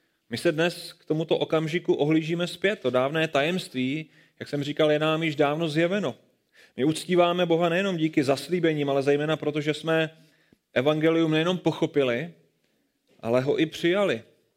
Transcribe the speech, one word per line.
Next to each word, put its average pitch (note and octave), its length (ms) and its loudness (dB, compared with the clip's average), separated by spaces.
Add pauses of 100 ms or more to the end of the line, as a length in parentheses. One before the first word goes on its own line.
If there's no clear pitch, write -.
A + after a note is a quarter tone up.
(300)
My A2+ 80 -6
se F3 140 2
dnes E3 420 -4
k - 120 -20
tomuto D#3 320 0
okamžiku D#3+ 560 -2
ohlížíme D#3+ 540 0
zpět. G3 320 -4
To B2+ 100 0
dávné C#3+ 380 0
tajemství, D3 760 -2 (340)
jak - 100 -12
jsem C#3+ 140 -4
říkal, D3+ 280 0
je D3+ 80 2
nám D#3 240 0
již D#3 120 -2
dávno D3+ 340 0
zjeveno. E3+ 460 -2 (640)
My B2 80 0
uctíváme F3 600 2
Boha E3+ 240 2
nejenom F#3 280 0
díky D#3 260 2
zaslíbením, D3+ 680 0
ale C#3 140 2
zejména D3 340 2
proto, D3 240 -4
že D3+ 120 -2
jsme D#3+ 440 -2 (560)
evangelium D#3 580 2
nejenom E3 260 0
pochopili, D3 760 -2 (840)
ale A#2+ 220 0
ho C3+ 180 0
i D#3+ 60 4
přijali. E3+ 580 -2 (340)